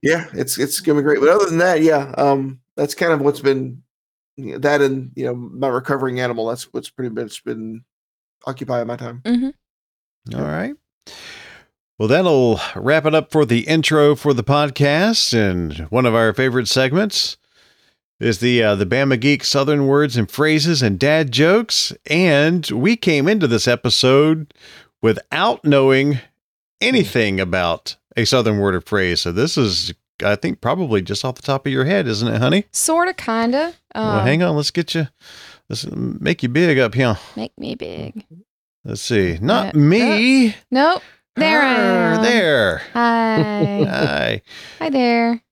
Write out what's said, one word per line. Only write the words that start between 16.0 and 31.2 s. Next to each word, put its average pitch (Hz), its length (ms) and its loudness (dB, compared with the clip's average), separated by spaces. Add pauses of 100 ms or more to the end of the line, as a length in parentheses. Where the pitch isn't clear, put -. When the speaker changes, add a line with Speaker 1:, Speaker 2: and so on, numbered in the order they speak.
Speaker 3:
of 117 100 2
our 113 180 4
favorite 127 340 0
segments 147 680 -2 (840)
is 110 200 -2
the, 120 240 2
uh, 104 120 4
the 101 100 0
Bama 131 340 0
Geek 139 240 0
Southern 143 440 0
words 139 280 2
and 110 140 0
phrases 156 540 0
and 98 160 0
dad 147 320 2
jokes. 175 600 2 (160)
And 160 600 2
we 139 280 0
came 151 320 0
into 196 200 2
this 113 200 2
episode 139 840 2 (480)
without 147 640 0
knowing 139 540 4 (600)
anything 127 600 0
about 87 560 -2 (220)
a 117 80 0
Southern 110 340 2
word 101 160 2
or 87 60 -4
phrase. 90 400 0
So 87 100 -4
this 117 260 -2
is, 92 360 -2 (300)
I 104 120 2
think, - 260 -6
probably 127 400 -2
just 98 240 -6